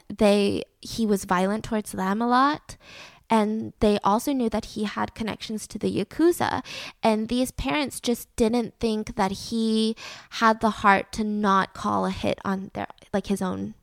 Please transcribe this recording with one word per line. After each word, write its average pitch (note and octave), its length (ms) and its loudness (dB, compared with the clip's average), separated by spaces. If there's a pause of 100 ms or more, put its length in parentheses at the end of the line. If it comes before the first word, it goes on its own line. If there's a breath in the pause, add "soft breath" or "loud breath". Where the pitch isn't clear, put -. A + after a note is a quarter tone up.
They, G3+ 540 2 (180)
he - 260 -6
was G3+ 180 0
violent G3 400 0
towards G#3+ 280 -4
them G3 300 -2
a A#3+ 60 0
lot. C4 480 2 (520 loud breath)
And A3 520 2
they G#3 240 4
also A3 300 2
knew A#3+ 160 0
that G#3+ 160 -4 (100)
he G#3+ 80 -4
had G#3+ 320 -6
connections G#3+ 520 -8
to - 100 -10
the F#3+ 120 -2 (140)
Yakuza. - 580 0 (400 loud breath)
And A3 260 2
these B3 240 0
parents C#4+ 480 -4
just - 360 -2
didn't A3+ 420 2
think G#3+ 380 -2
that G3 160 2 (160)
he A3 480 2 (360 loud breath)
had A3+ 280 4
the A3 100 2 (140)
heart G3 280 4
to A3 120 -2
not G#3 500 2
call G3+ 320 0
a F#3 40 0
hit - 340 -2
on F#3+ 300 -4
their, G3+ 120 -6 (280)
like, - 140 -2
his G3 140 0
own G3 400 -6